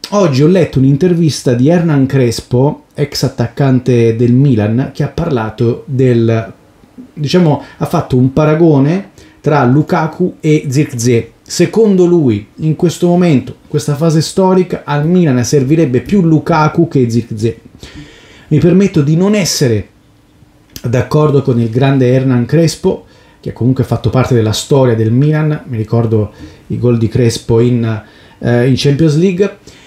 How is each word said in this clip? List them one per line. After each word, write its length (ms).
oggi 320
ho 40
letto 320
un'intervista 760
di 160
Hernan 380
Crespo, 760
ex 280
attaccante 960
del 160
Milan, 640
che 80
ha 60
parlato 800
del, 680
diciamo, 500
ha 80
fatto 300
un 160
paragone 800
tra 220
Lukaku 760
e 280
Zirkzee. 640
Secondo 640
lui, 400
in 200
questo 320
momento, 540
in 60
questa 280
fase 260
storica, 600
al 220
Milan 380
servirebbe 560
più 220
Lukaku 680
che 220
Zirkzee. 500
Mi 60
permetto 420
di 160
non 180
essere 540
d'accordo 580
con 180
il 120
grande 420
Hernan 320
Crespo, 600
che 120
comunque 300
ha 40
fatto 240
parte 240
della 180
storia 420
del 160
Milan, 580
mi 80
ricordo 560
i 100
gol 200
di 100
Crespo 520
in, 420
eh, 300
in 80
Champions 400
League. 400